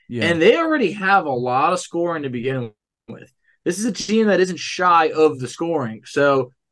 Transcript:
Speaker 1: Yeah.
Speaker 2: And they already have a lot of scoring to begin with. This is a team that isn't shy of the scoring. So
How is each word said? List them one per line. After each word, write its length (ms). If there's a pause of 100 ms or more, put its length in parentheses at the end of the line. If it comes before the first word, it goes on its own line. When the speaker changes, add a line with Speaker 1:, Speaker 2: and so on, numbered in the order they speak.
Speaker 1:
Yeah. 180
Speaker 2:
And 140
they 160
already 360
have 340
a 40
lot 420
of 80
scoring 440
to 60
begin 420 (360)
with. 240 (320)
This 140
is 80
a 60
team 340
that 140
isn't 180
shy 520
of 280
the 100
scoring. 560
So 460 (220)